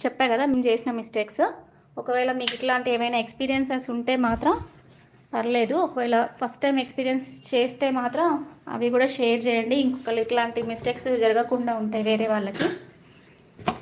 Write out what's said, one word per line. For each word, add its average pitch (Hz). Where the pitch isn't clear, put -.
చెప్పా 247
కదా 240
మేము 254
చేసిన 233
మిస్టేక్స్. 226
ఒకవేళ 247
మీకు 247
ఇట్లాంటి 254
ఏమైనా 240
ఎక్స్పీరియన్సెస్ 262
ఉంటే 240
మాత్రం 254
పర్లేదు. 233
ఒకవేళ 247
ఫస్ట్ 240
టైమ్ 277
ఎక్స్పీరియన్స్ 262
చేస్తే 254
మాత్రం 277
అవి 233
కూడా 254
షేర్ 240
చేయండి, 233
ఇంకొకరు 254
ఇట్లాంటి 233
మిస్టేక్స్ 240
జరగకుండా 240
ఉంటాయి 220
వేరే 220
వాళ్ళకి. 214